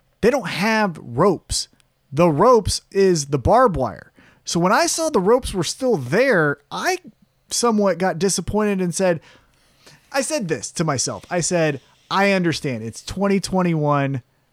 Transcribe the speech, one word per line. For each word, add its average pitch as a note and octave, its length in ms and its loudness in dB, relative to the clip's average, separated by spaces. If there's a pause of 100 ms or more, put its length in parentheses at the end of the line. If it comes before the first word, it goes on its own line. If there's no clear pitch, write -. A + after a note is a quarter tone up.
(200)
They A3 100 4
don't A#3+ 180 -2
have G#3 540 -2
ropes. D3 640 -2 (440)
The E3 180 4
ropes G#3+ 520 4 (100)
is F3+ 340 2
the C#3 120 -2
barbed G#3 380 4
wire. A#2 360 -8 (320)
So - 160 -4
when F3+ 120 2
I D#4 140 2
saw D#4+ 240 -4
the A#3 100 0
ropes A3+ 340 2
were F3+ 100 -2
still B3 320 -2
there, D#3+ 640 2 (120)
I E4 280 -2 (520)
somewhat G#3 480 2
got F3 200 -2
disappointed G3 640 -2
and F3 140 -2
said, F3+ 260 0 (920)
I C#4 100 0
said C4 260 -4
this C3 240 -6
to F3 120 -2
myself. C#3+ 460 -4
I F3 100 -2
said, D#3 400 0 (300)
"I G3 220 2
understand. D3 520 -2
It's A2+ 200 -12
twenty G3 360 0
twenty-one. D3 840 0 (300)